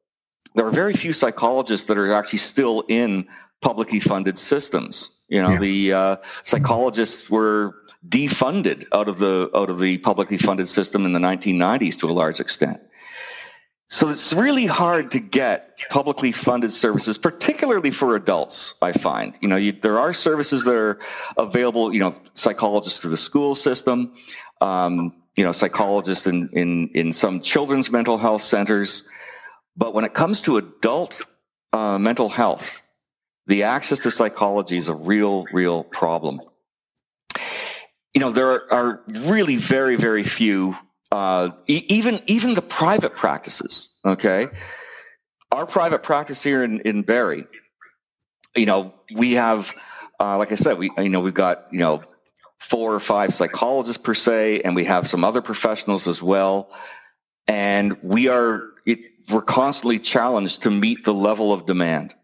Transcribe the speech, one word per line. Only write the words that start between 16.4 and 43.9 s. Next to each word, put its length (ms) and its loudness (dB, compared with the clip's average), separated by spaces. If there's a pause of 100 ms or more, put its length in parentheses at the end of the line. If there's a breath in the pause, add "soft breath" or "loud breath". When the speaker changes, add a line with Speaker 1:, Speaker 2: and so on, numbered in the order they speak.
Speaker 1:
services, 460 0
particularly 720 0
for 260 2
adults, 640 -2
I 120 0
find. 480 -2
You 80 0
know, 80 4
you, 160 2
there 260 0
are 140 0
services 520 0
that 100 4
are 240 2 (380 loud breath)
available, 560 0
you 80 2
know, 140 0 (180)
psychologists 680 0
through 100 -4
the 60 0
school 380 0
system, 580 0 (480 loud breath)
um, 540 0 (220)
you 80 4
know, 80 2
psychologists 760 0
in, 260 0
in, 420 0
in 180 0
some 280 0
children's 500 0
mental 280 0
health 240 0
centers. 640 0 (720 loud breath)
But 160 -2
when 120 0
it 100 -4
comes 280 0
to 140 2
adult, 640 -4 (500)
uh, 260 0
mental 320 2
health, 500 -2 (640)
the 180 2
access 360 -2
to 100 0
psychology 680 0
is 100 -6
a 60 -2
real, 580 0
real 320 0
problem. 560 -2 (1700 loud breath)
You 60 4
know, 100 0
there 200 2
are, 220 0
are 280 0 (260)
really 300 4
very, 400 2
very 260 2
few, 540 0 (340)
uh, 400 0 (160)
e-, 220 0
even, 380 2
even 280 2
the 80 0
private 540 0
practices, 760 -4 (140)